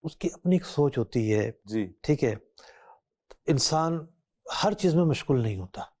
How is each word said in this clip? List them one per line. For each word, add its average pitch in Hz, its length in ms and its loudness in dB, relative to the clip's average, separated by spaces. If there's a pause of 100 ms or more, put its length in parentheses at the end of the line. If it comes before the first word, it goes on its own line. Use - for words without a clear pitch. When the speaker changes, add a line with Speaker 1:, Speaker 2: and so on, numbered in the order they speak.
Speaker 1:
اس 160 120 -10
کی 175 180 -4
اپنی 180 220 0
ایک 180 100 0
سوچ 147 320 0
ہوتی 110 380 0
ہے۔ 107 160 0 (140)
Speaker 2:
جی۔ 101 360 -4
Speaker 1:
ٹھیک 147 220 0
ہے، 117 120 0 (1080)
انسان 160 600 0 (580)
ہر 208 100 2
چیز 180 220 2
میں 175 80 6
مشغول 135 380 2
نہیں 107 160 -2
ہوتا۔ 92 240 -12 (180)